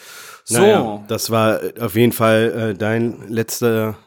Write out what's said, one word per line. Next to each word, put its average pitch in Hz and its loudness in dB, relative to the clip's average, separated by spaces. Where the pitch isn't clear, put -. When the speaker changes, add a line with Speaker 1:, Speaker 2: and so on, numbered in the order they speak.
Speaker 1:
Naja, 180 4
Speaker 2:
So. 104 -6
Speaker 1:
das 110 -4
war, 110 0
äh, 92 -8
auf 104 -6
jeden 117 4
Fall, 110 2
äh, 95 -8
dein 110 -4
letzter, 110 -2